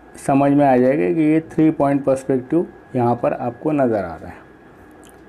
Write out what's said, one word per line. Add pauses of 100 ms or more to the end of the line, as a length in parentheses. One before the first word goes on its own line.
(180)
समझ
में
आ
जाएगा
कि
ये (100)
three
point
perspective (300)
यहाँ
पर
आपको
नज़र
आ
रहा
है, (920)